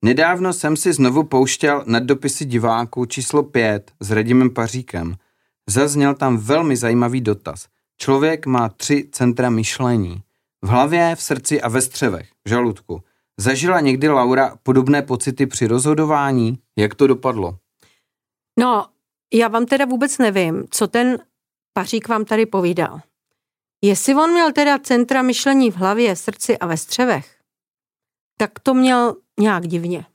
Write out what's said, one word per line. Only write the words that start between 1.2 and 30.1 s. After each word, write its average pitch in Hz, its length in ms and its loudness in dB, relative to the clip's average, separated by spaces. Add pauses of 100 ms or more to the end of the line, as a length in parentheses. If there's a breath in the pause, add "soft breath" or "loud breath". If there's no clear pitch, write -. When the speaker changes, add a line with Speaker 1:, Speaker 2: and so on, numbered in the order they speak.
Speaker 1:
pouštěl 139 640 0
Nad 117 160 0
dopisy 139 420 -2
diváků 117 600 -2
číslo 139 360 -4
pět 110 480 -2 (100)
s 104 100 -8
Radimem 120 400 2
Paříkem. 113 640 -6 (540)
Zazněl 143 460 2
tam 135 220 0
velmi 139 400 0
zajímavý 120 440 0
dotaz. 104 460 -6 (320)
Člověk 156 480 0
má 123 220 0
tři 143 440 -2
centra 123 380 0
myšlení. 110 720 -2 (440)
V 98 40 -4
hlavě, 160 480 2
v - 60 -12
srdci 143 380 -4
a 120 80 -4
ve 117 120 0
střevech, 120 480 -4 (160)
v - 40 -10
žaludku. 107 540 -4 (380)
Zažila 135 400 0
někdy 139 280 2
Laura 131 540 2
podobné 131 400 2
pocity 135 440 -2
při 131 200 -4
rozhodování? 139 920 0 (200)
Jak 104 160 0
to 139 120 4
dopadlo? 120 500 0 (1000)
Speaker 2:
No, 240 280 0 (480)
já 226 140 4
vám 226 180 0
teda 277 180 2
vůbec 262 340 -2
nevím, 190 520 0
co - 160 -2
ten 240 320 0 (540)
Pařík 208 360 -6
vám 220 160 -2
tady 214 220 0
povídal. 180 540 -2 (840)
Jestli 202 300 2
on 311 180 4
měl 339 200 2
teda 285 260 2
centra 262 440 0
myšlení 254 480 2
v 175 60 -8
hlavě, 202 380 2
v 170 40 -14
srdci - 400 -4
a 175 80 -6
ve 165 100 -2
střevech, 214 600 -4 (1000)
tak 208 120 -2 (120)
to 269 120 2
měl 247 420 2 (240)
nějak 196 260 0
divně. 170 380 -6 (100)